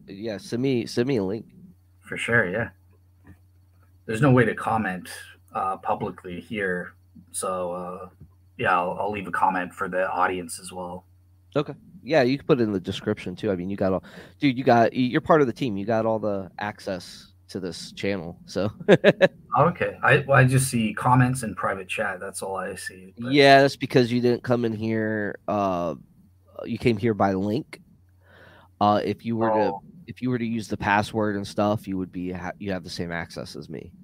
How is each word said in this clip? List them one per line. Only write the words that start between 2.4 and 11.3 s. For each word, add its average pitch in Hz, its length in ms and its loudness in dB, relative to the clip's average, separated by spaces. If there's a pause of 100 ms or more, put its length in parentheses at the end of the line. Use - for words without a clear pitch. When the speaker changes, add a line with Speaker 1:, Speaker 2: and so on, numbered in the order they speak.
Speaker 2:
yeah. 110 220 -4 (1400)
There's 110 160 -4
no 143 80 6
way 123 160 8
to 101 80 0
comment, 101 560 -2 (460)
uh, 95 220 -2
publicly 95 600 -6
here, 92 540 -4 (380)
so, 92 400 -4
uh, 90 380 -10 (500)
yeah, 98 180 2
I'll, 87 220 0
I'll 101 120 -2
leave 98 160 -6
a 87 40 -8
comment 90 420 0
for 95 160 -6
the 92 220 0
audience 90 480 -2
as 92 120 -16
well. 90 340 -12 (500)